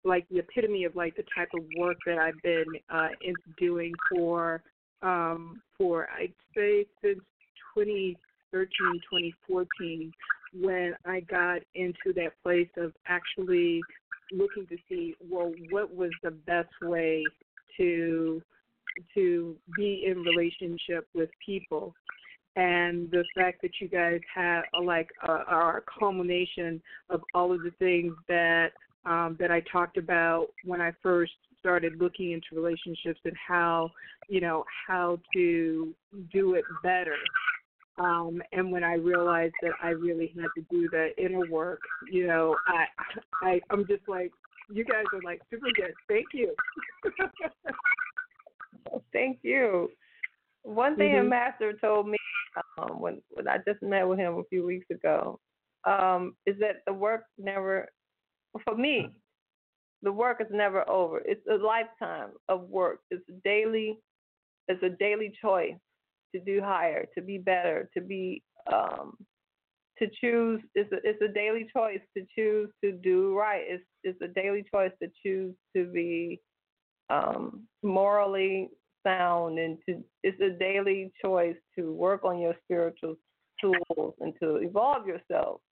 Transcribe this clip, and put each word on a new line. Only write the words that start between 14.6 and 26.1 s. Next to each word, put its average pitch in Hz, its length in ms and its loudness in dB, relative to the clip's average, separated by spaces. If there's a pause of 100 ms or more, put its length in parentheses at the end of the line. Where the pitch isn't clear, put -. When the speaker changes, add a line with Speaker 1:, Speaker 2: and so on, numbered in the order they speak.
Speaker 1:
to 170 100 -10 (100)
see, 170 280 -6 (140)
well, 175 220 -2 (180)
what 196 240 -2
was 180 180 -2 (120)
the 170 80 -4
best 170 380 -2 (120)
way 165 420 2 (540)
to, 165 640 0 (720)
to 170 420 2 (200)
be 202 320 0
in 180 160 0
relationship 170 880 0
with 165 160 0 (160)
people. 185 480 -6 (600)
And 175 560 2
the 175 120 4 (120)
fact 180 260 0
that 180 180 -4
you 190 80 -6
guys 170 320 2 (160)
have, 175 280 0 (140)
uh, 175 60 -2
like, 170 260 0 (180)
uh, 160 200 0
are 165 300 2
a - 220 -10
culmination 180 840 0 (280)